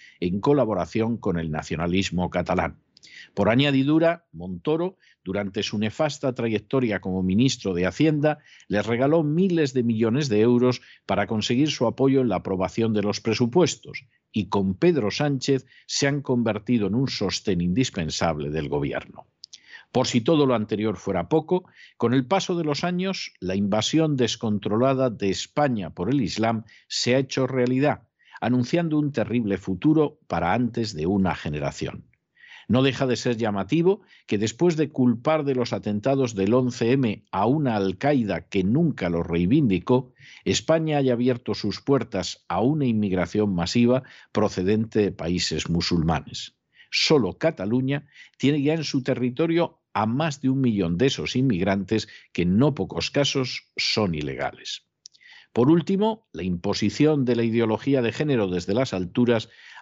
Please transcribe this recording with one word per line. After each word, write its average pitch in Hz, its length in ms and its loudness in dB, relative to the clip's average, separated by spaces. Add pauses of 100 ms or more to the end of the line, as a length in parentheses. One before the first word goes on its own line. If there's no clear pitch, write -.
(200)
en 92 220 -2
colaboración 113 760 0
con 90 240 -2
el 80 100 -4
nacionalismo 87 800 -2
catalán. 87 480 -2 (560)
Por 101 160 2
añadidura, 143 800 2
Montoro, 160 640 -4 (260)
durante 98 400 -4
su - 160 -4
nefasta 135 540 -2
trayectoria 113 680 -2
como 92 220 -2
ministro 98 500 2
de 90 140 0
Hacienda, 151 520 2 (280)
les 101 180 -2
regaló 135 380 2
miles 160 500 0
de 127 100 0
millones 117 460 0
de 107 120 4
euros 123 400 4 (240)
para 101 200 0
conseguir 120 440 0
su 127 180 0
apoyo 135 340 2
en 120 80 0
la 90 80 0
aprobación 95 560 -2
de 104 80 2
los 101 200 -2
presupuestos, 117 840 0 (260)
y 95 180 -2
con 98 260 0
Pedro 147 340 2
Sánchez 139 560 -2 (220)
se - 200 -2
han 143 140 0
convertido 117 640 0
en 98 80 -2
un 131 120 0
sostén 92 540 -2
indispensable 85 880 -2
del 76 200 -4
gobierno. - 580 -6 (640)
Por 123 160 2
si 120 140 2
todo 147 240 4
lo 127 100 2
anterior 107 400 -2
fuera 92 320 -4
poco, 160 380 0 (320)
con 123 160 2
el 131 120 2
paso 185 300 0
de 170 80 -2
los 147 200 -2
años, 180 560 -4
la 92 160 -4
invasión 110 600 0
descontrolada 120 920 0
de 101 200 -2
España 104 600 -2
por 90 180 -4
el 139 120 2
Islam 107 420 -2 (240)
se - 280 -2
ha 135 40 4
hecho 139 260 -2
realidad, 127 580 0 (360)
anunciando 151 580 0
un 147 140 0
terrible 107 460 -2
futuro 151 720 0
para 87 260 0
antes 117 420 -2
de 78 120 -4
una 95 280 2
generación. 73 720 -6 (640)
No 127 160 4
deja 135 220 0
de 123 120 0
ser 123 180 -2
llamativo 113 640 0 (280)
que 214 100 0
después 160 400 0
de 147 140 0
culpar 127 520 2
de 139 120 -2
los 120 180 -2
atentados 113 600 -2
del 98 180 2
once 123 400 2
eme 123 360 0
a 98 160 0
una 135 300 0
Al-Qaeda 98 720 0
que 98 160 0
nunca 120 460 0
lo 85 140 -2
reivindicó, 98 880 2 (320)
España 156 540 0
haya 131 120 2
abierto 120 420 -2
sus - 280 -6
puertas 117 640 -2
a 90 140 -2
una 143 240 2
inmigración 104 680 0
masiva 120 500 2 (280)
procedente 107 720 0
de 95 100 2
países 82 580 -4
musulmanes. 82 880 -2 (360)
Solo 110 460 0
Cataluña 131 680 -2 (300)
tiene 143 240 2
ya 151 140 2
en 156 100 -4
su 131 180 -2
territorio 135 800 -2 (120)
a 104 120 0
más 143 340 -2
de 131 100 0
un 135 120 0
millón 98 360 2
de 127 100 4
esos 82 280 -4
inmigrantes 104 720 0 (240)
que 90 120 -2
en 90 140 2
no 139 160 4
pocos - 380 -6
casos 135 640 -2
son 98 400 -2
ilegales. 67 680 -8 (680)
Por 123 180 4
último, 196 640 0
la 82 120 -8
imposición 107 800 0
de 120 100 2
la 117 80 0
ideología 117 580 2
de 117 120 0
género 131 340 0
desde 90 260 -2
las 127 200 0
alturas 110 560 0 (320)